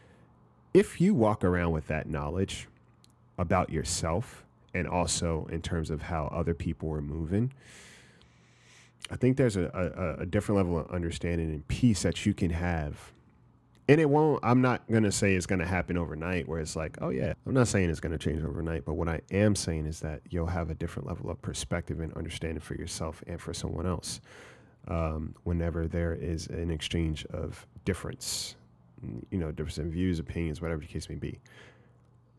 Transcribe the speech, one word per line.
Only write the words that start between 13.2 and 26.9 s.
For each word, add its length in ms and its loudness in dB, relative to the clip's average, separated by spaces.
And 140 10
it 80 4
won't, 340 6
I'm 180 6
not 280 4
gonna 220 6
say 240 4
it's 100 2
gonna 200 0
happen 320 0
overnight 500 -2
where 120 -2
it's 160 -4
like, 260 -4
"Oh 80 -2
yeah," 240 -2
I'm 80 -2
not 140 6
saying 240 2
it's 80 -2
gonna 180 -4
change 260 -2
overnight, 400 -4
but 120 -2
what 120 0
I 220 -2
am 260 4
saying 300 -2
is 140 -6
that 220 -6
you'll 160 -2
have 240 -2
a 20 -4
different 340 -6
level 220 -6
of 140 -8
perspective 560 -6
and 140 -6
understanding 480 -6
for 140 -10
yourself 520 -8
and 120 -8
for 140 -8
someone 320 -4
else, 360 -4
um, 560 -2
whenever 440 0
there 280 0
is 320 -4
an 240 -4
exchange 560 -2